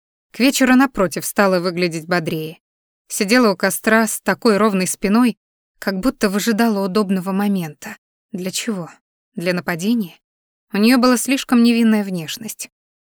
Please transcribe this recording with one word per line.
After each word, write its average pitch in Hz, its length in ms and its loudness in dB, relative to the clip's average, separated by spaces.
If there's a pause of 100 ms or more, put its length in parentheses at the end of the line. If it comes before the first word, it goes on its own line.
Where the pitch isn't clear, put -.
(320)
к - 80 -8
вечеру 254 360 2
напротив 208 500 0
стала 190 340 0
выглядеть 170 480 -4
бодрее. 165 520 -6 (500)
Сидела 220 420 2
у 180 60 -2
костра 220 500 0
с - 140 -8
такой 202 360 2
ровной 190 300 0
спиной, 220 500 0 (420)
как 196 200 -4
будто 226 300 -2
выжидала 202 560 0
удобного 190 480 -2
момента. 196 640 -4 (340)
Для 185 200 -8
чего? 185 380 -6 (460)
Для 175 180 -4
нападения? 180 640 -4 (560)
У 196 40 -2
неё 233 200 4
была 247 200 4
слишком 254 440 0
невинная 226 440 4
внешность. 185 640 -10 (340)